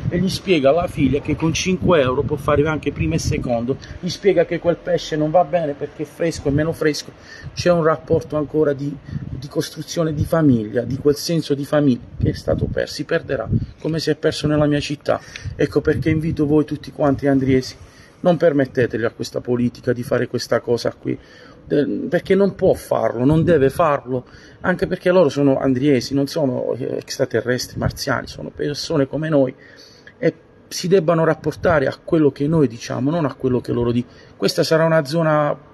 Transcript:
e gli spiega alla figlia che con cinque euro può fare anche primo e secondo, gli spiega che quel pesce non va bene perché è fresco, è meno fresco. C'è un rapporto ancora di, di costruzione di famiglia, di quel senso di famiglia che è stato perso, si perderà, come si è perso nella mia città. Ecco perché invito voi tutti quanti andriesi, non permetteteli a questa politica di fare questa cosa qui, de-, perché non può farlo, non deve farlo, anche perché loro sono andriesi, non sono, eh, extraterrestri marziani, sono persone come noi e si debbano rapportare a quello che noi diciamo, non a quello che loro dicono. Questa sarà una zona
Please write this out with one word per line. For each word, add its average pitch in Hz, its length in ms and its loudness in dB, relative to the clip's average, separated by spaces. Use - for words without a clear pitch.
e 175 100 -2
gli 185 100 0
spiega 151 420 2
alla 170 180 2
figlia 143 320 0
che 147 160 -2
con 160 160 0
cinque 180 480 2
euro 131 220 2
può 151 140 -2
fare 147 300 2
anche 147 240 -2
primo 165 240 -2
e 156 40 0
secondo, 131 580 -2
gli 180 80 -6
spiega 180 360 2
che 170 140 -4
quel 165 180 0
pesce - 380 -4
non 156 160 0
va 175 140 4
bene 151 300 -2
perché 151 280 -10
è 147 40 -6
fresco, 165 420 -4
è - 20 2
meno 151 220 2
fresco. 156 400 -2
C'è - 160 0
un 170 140 4
rapporto 156 520 0
ancora 151 360 0
di, 143 220 -6
di - 180 -10
costruzione 160 640 -4
di 151 100 -2
famiglia, 120 580 2
di 127 160 -6
quel 143 180 2
senso 156 380 -2
di 139 100 -4
famiglia 147 380 2
che 151 100 2
è - 40 0
stato - 320 -2
perso, - 280 -4
si 147 100 -8
perderà, 139 440 -4
come 156 200 -4
si 160 100 0
è 151 60 0
perso 156 320 -2
nella 151 180 2
mia 147 140 0
città. 123 400 -4
Ecco 147 260 0
perché 156 300 0
invito 156 340 0
voi 147 200 4
tutti 143 260 -8
quanti 139 380 0
andriesi, 131 480 2
non 175 180 2
permetteteli 135 680 2
a 117 60 -2
questa - 300 -8
politica 123 520 -2
di 117 100 -6
fare 123 240 -2
questa 120 340 -2
cosa - 380 -2
qui, 127 180 -4
de-, 143 440 -2
perché 175 260 0
non 190 200 2
può 175 200 2
farlo, 117 500 -2
non 156 200 4
deve 139 260 4
farlo, 135 540 0
anche 180 240 0
perché 180 240 0
loro 180 180 6
sono 139 300 2
andriesi, 135 560 2
non 139 120 0
sono, 127 500 -2
eh, - 200 -6
extraterrestri - 840 -4
marziani, - 480 -4
sono - 240 -12
persone 147 560 -2
come 156 220 -6
noi 143 260 2
e 165 160 0
si - 220 -8
debbano 165 360 2
rapportare 156 640 0
a 127 160 -4
quello 151 300 2
che 143 160 -2
noi 160 180 4
diciamo, 123 440 -4
non 165 160 0
a 131 80 -6
quello 123 260 -2
che 127 120 -6
loro 120 200 0
dicono. 120 240 -4
Questa 175 280 0
sarà 160 200 2
una 160 200 2
zona 151 520 0